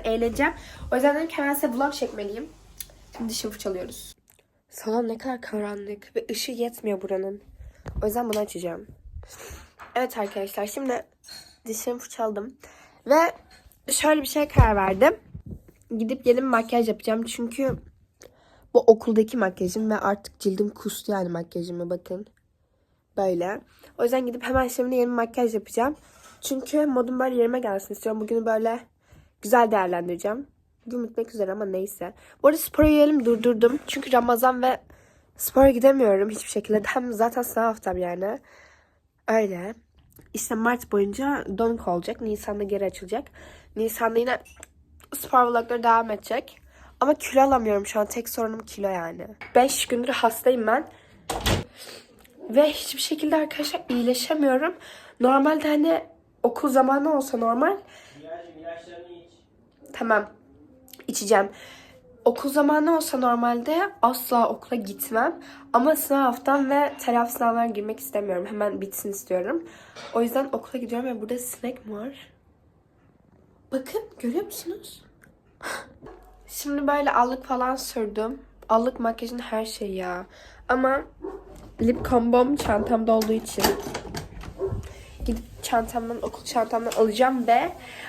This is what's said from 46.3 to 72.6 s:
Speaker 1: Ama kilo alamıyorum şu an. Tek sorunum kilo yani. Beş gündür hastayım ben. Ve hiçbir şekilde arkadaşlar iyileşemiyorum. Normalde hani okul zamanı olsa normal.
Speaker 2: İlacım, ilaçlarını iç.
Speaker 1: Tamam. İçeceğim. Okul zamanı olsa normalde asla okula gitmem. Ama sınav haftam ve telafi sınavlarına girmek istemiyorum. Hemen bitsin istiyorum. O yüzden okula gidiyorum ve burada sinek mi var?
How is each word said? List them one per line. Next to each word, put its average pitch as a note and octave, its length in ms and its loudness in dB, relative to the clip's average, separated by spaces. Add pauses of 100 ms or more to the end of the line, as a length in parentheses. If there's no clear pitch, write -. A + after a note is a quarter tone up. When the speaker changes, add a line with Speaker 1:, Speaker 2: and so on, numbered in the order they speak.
Speaker 1:
Ama C#4+ 140 6
kilo - 260 2
alamıyorum A3 460 4
şu - 140 -2
an. G#3 60 0
Tek A#3 220 -8
sorunum A3 320 -6
kilo G3+ 280 -6
yani. E3+ 380 -8 (280)
Beş C4+ 320 4
gündür B3 260 -2
hastayım A#3+ 540 2
ben. C4 220 2 (1600)
Ve C#4+ 200 6
hiçbir - 300 -6
şekilde D#4 360 0
arkadaşlar D4+ 520 -4
iyileşemiyorum. C4 840 2 (460)
Normalde C#4 480 4
hani D4+ 360 2 (380)
okul A#3+ 260 2
zamanı C4+ 480 4
olsa C4+ 220 -2
normal. B3 380 2 (440)
Speaker 2:
İlacım, D#3+ 380 -16
ilaçlarını E3+ 500 -14
iç. F3 240 -20 (600)
Speaker 1:
Tamam. G#3+ 380 0 (800)
İçeceğim. G3+ 400 2 (760)
Okul B3 240 2
zamanı D4+ 480 4
olsa D#4 220 -2
normalde B3 760 0 (100)
asla A#3+ 460 4
okula - 280 -6
gitmem. A3+ 640 -4 (320)
Ama C#4+ 240 4
sınav C#4 260 0
haftam C4+ 480 2
ve C#4+ 280 2
telafi A#3+ 340 0
sınavlarına A#3 340 0
girmek G#3+ 340 -6
istemiyorum. G3 460 -4
Hemen G#3 340 -4
bitsin G3 300 -8
istiyorum. F#3+ 540 -4 (500)
O A#3 80 2
yüzden C4 300 0
okula - 260 -8
gidiyorum A#3+ 300 -6
ve A#3 120 -6
burada A3+ 180 -6
sinek - 480 -10
mi G#3+ 80 -10
var? A#3+ 380 -14 (1400)